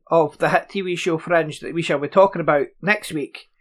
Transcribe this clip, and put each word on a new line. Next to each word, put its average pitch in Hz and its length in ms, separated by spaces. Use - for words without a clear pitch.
of 160 300
the 165 100
hit 170 220
T 202 100
V 180 160
show 170 220
Fringe 160 420
that 123 140
we 165 80
shall 156 180
be 143 80
talking 190 320
about 151 280
next 208 300
week - 380